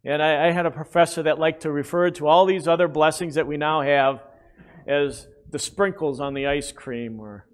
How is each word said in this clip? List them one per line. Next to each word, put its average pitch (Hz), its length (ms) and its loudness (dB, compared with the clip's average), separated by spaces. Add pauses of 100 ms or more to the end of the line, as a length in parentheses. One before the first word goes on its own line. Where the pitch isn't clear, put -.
And 147 180 -2
I, 156 240 2
I 170 40 4
had 170 140 0
a 160 60 0
professor - 520 0
that 151 140 0
liked 160 260 -2
to 156 80 -2
refer 175 400 0
to 147 160 -4
all 175 180 6
these 190 200 0
other 165 220 2
blessings 151 480 0
that 151 100 0
we 147 120 -6
now 151 240 0
have 139 400 2 (680)
as 139 400 -2 (220)
the 143 100 -8
sprinkles 160 640 -2
on 139 120 -6
the 139 140 -4
ice 143 240 -2
cream 117 480 -10
or 104 340 -16